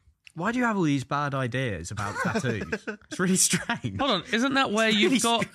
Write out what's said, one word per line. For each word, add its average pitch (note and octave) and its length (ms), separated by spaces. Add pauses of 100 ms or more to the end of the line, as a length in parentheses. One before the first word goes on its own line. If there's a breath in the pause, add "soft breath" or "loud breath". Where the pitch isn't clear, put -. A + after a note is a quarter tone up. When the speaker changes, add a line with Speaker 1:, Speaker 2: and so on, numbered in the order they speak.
(340)
Speaker 1:
Why F3+ 180
do B3 60
you B3 60
have A3 120
all F#3+ 80
these C#3+ 200
bad C#3+ 300
ideas B2 560
about G#2 280
Speaker 2:
<laughs> - 40
Speaker 1:
tattoos? A#2+ 400 (240)
It's G#3+ 320
really F#3 180
strange. C#3+ 640
Speaker 3:
Hold C4+ 120
on, F3+ 120 (100)
isn't C4 220
that C4+ 180
where A3 160
Speaker 1:
It's A3 100
Speaker 3:
you've G#3+ 140
Speaker 1:
really B3 80
Speaker 3:
got? A#3 340